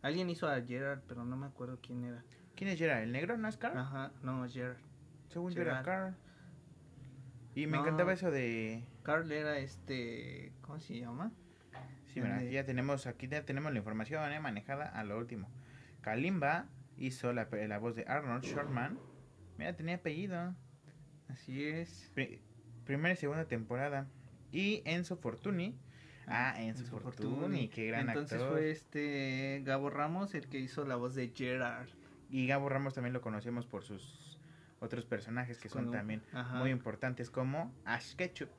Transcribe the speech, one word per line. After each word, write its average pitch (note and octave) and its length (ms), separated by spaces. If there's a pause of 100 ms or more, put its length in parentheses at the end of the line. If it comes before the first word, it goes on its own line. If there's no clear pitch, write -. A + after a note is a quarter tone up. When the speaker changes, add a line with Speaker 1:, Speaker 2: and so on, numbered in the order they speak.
Speaker 1:
Alguien F3 280
hizo E3+ 180
a C3+ 140
Gerard, C3+ 460
pero A#2+ 160
no B2+ 120
me C#3 100
acuerdo B2+ 360
quién B2 220
era. A#2+ 180 (320)
Speaker 2:
¿Quién G3 160
es F3 80
Gerard? D3 240
¿El A#2 100
negro? E3+ 240
¿No A3 120
es A3 100
Carl? A#3+ 180
Speaker 1:
Ajá, C3+ 360 (100)
no, B2+ 240
es A#2+ 80
Gerard. B2 240 (500)
Speaker 2:
Según F3 240
yo F3 80
era D#3 220
Speaker 1:
Gerard. - 20
Speaker 2:
Carl. F#3 320 (1400)
Y D3 120
me D#3 100
Speaker 1:
No. C#3+ 60
Speaker 2:
encantaba E3+ 320
eso F3+ 160
de A#2 540 (180)
Speaker 1:
Carl D#3+ 300
era D3+ 260
este... B2 920 (100)
¿cómo D3+ 180
se - 180
llama? B2 340 (760)
Speaker 2:
Sí, - 140
mira, - 160
Speaker 1:
El B2+ 40
de B2 60
Speaker 2:
aquí C3 80
ya C3+ 100
tenemos, C3+ 420
aquí B2+ 220
ya D3 160
tenemos C#3+ 280
la A#2+ 60
información, A2 540
eh, D3+ 80
manejada C#3 480
a A2 160
lo G#2 140
último. A#2 300 (540)
Kalimba D3+ 640 (300)
hizo B2+ 380
la, A2+ 160
la G#2+ 280
voz A2+ 180
de A#2 100
Arnold C3+ 380
Shortman. C#3+ 540 (600)
Mira, E3+ 180
tenía E3+ 200
apellido. F3 580 (720)
Speaker 1:
Así C3 380
es. E3 480
Speaker 2:
Pri-, - 260 (440)
primera D3+ 280
y F3+ 40
segunda D#3 300
temporada. C3+ 600 (460)
Y G3+ 340
Enzo E3+ 300
Fortuni. F3 600 (500)
Ah, B2 320
Enzo A2+ 260
Speaker 1:
Enzo A#2+ 160
Speaker 2:
Fortuni, B2 340
Speaker 1:
Fortuni. C#3 340
Speaker 2:
qué A2 180
gran A#2 220
Speaker 1:
Entonces A#2+ 320
Speaker 2:
actor. C#3 180
Speaker 1:
fue D#3 120
este C#3 920
Gabo C#3 260
Ramos E3 440
el C#3 140
que C3+ 100
hizo C3 280
la C3 100
voz B2 180
de B2 200
Gerard. B2 540 (400)
Speaker 2:
Y C3 200
Gabo C#3 200
Ramos C3+ 260
también B2 180
lo B2 80
conocemos A#2 460
por G2+ 180
sus - 540 (420)
otros A#2+ 260
personajes A#2 520
que A2 100
son A#2+ 180
Speaker 1:
Como A#2+ 100
Speaker 2:
también G#2+ 260 (100)
Speaker 1:
ajá. B2 260
Speaker 2:
muy C3 120
importantes, B2 600
como C3+ 420 (120)
Ash - 320
Ketchum F3+ 320 (100)